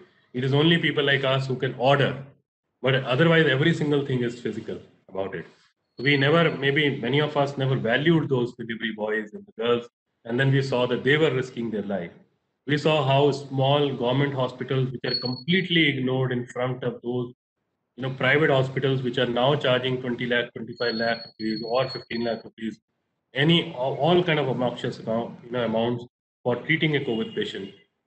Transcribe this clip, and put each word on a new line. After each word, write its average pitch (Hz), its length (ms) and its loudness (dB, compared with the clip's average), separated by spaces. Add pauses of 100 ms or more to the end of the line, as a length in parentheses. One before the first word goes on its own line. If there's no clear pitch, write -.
(320)
It 127 140 -2
is 135 80 2
only 165 240 6
people 147 260 0
like 139 220 2
us 135 220 0
who 127 100 -4
can 127 200 -4
order, 127 460 2 (580)
but 131 220 2
otherwise 160 440 4
every 143 260 4
single 147 320 0
thing 123 180 -2
is 120 160 -4
physical 104 400 -8 (300)
about 95 260 -6
it. 82 100 -10 (520)
We 143 180 2
never, 147 400 4
maybe 139 460 0
many 123 180 0
of 147 160 -2
us 139 220 0
never 135 180 0
valued 135 540 2
those 123 260 0
delivery 110 400 -8
boys 107 380 -4
and 101 120 -16
the 107 160 -12
girls, 120 280 0 (340)
and 117 160 -2
then 135 100 4
we 135 120 4
saw 123 260 0
that 117 160 -2
they 135 140 4
were 151 160 2
risking 120 360 -4
their 104 140 -4
life. 95 280 -6 (560)
We 147 100 0
saw 156 260 2
how 139 280 4
small 135 600 0
government 131 420 0
hospitals 131 560 -2
which 123 200 -6
are - 80 -2
completely 165 680 0
ignored 127 420 0
in 123 140 -2
front 123 380 -4
of 120 180 -6
those, 123 320 -4 (640)
you 123 60 -8
know, 131 80 -4
private 143 400 2
hospitals 135 500 2
which 123 160 -4
are 127 80 2
now 123 300 2
charging 127 440 0
twenty 123 280 -4
lakh, 120 260 0
twenty-five 117 400 -6
lakh 113 320 -2
rupees 110 400 -6
or 127 240 0
fifteen 117 340 -6
lakh 113 200 -4
rupees, 110 360 -10 (540)
any, 156 400 2
all, 127 220 -4
all 170 280 4
kind 156 160 2
of 139 80 0
obnoxious 120 520 -4
amount, 113 440 -6
you - 80 -18
know, 120 140 -2
amounts 117 400 -2 (380)
for 120 140 0
treating 156 380 0
a 135 40 0
covid 110 340 -4
patient. 101 380 -6 (360)